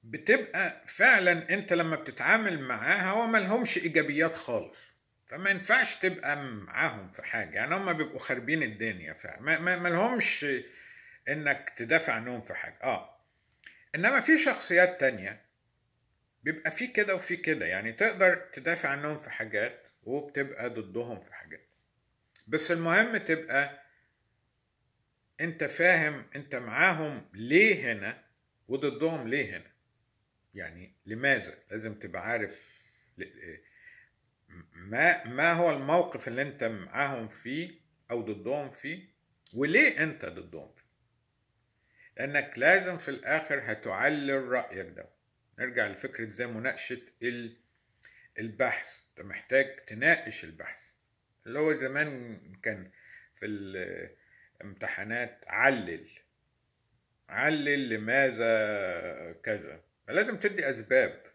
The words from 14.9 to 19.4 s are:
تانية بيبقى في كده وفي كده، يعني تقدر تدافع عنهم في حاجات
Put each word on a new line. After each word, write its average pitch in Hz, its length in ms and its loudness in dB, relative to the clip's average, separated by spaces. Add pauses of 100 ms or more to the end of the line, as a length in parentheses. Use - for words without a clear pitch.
تانية 110 460 -2 (1000)
بيبقى 156 280 -4
في 247 160 -6
كده 202 280 2
وفي 180 220 -4
كده، 147 280 0
يعني 98 280 -4
تقدر 185 420 6
تدافع 165 540 -4
عنهم 147 300 -4
في 143 100 -16
حاجات 110 580 -4 (160)